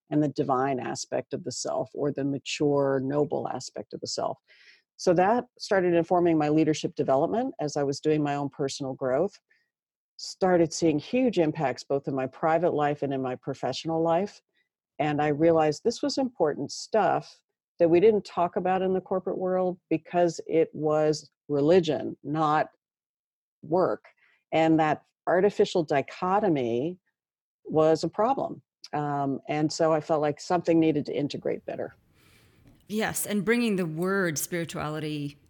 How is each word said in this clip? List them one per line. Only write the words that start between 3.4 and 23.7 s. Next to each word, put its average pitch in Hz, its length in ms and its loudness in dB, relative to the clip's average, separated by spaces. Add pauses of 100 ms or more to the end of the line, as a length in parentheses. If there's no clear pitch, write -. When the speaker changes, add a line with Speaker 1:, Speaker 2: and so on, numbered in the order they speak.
Speaker 1:
aspect - 440 -10
of - 80 -12
the - 60 -10
self. - 320 -6 (580)
So - 180 2
that 196 320 2 (120)
started 180 360 0
informing 170 440 4
my 151 100 2
leadership 151 460 2
development 165 680 0
as 151 160 -4
I 147 60 -2
was 139 180 -2
doing 151 220 2
my 143 140 -2
own 143 120 -4
personal 135 460 -6
growth, 139 440 -2 (800)
started 175 560 2
seeing 160 260 2
huge 247 400 0
impacts 151 460 0
both 139 240 -2
in 147 60 -4
my 131 120 -2
private 165 480 0
life 147 280 0
and 143 100 -2
in 131 100 -2
my 127 140 -4
professional 151 640 -4
life. 170 380 0 (580)
And 147 240 0
I 151 60 2
realized 156 560 2
this 240 180 -2
was 285 160 -2
important 151 540 -2
stuff 151 640 -2 (400)
that 170 120 4
we 170 100 6
didn't 208 240 4
talk 175 320 -4
about 185 260 0
in 190 120 0
the 185 60 0
corporate 185 380 -4
world 185 400 -2 (100)
because 170 600 0
it 160 260 2
was 151 560 0 (180)
religion, 147 760 2
not 151 460 0 (920)
work. 156 440 0 (460)